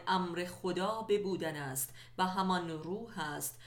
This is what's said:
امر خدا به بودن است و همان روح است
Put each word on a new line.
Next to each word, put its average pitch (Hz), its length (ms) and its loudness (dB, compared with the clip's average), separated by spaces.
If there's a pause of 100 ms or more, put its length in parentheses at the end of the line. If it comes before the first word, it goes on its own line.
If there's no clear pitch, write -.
امر 180 380 2
خدا 185 560 0
به 208 180 4
بودن 170 360 0
است 135 380 -4 (240)
و 185 80 6
همان 185 440 2
روح 180 500 -4
است 147 480 -4